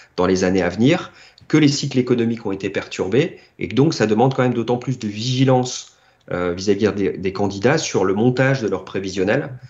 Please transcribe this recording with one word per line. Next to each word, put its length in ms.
dans 100
les 160
années 200
à 80
venir, 420
que 100
les 100
cycles 300
économiques 480
ont 60
été 180
perturbés 680
et 100
que 60
donc 180
ça 140
demande 280
quand 80
même 120
d'autant 240
plus 200
de 80
vigilance, 880
euh, 220
vis-à-vis 380
des, 260
des 140
candidats 460
sur 260
le 100
montage 480
de 60
leur 160
prévisionnel 680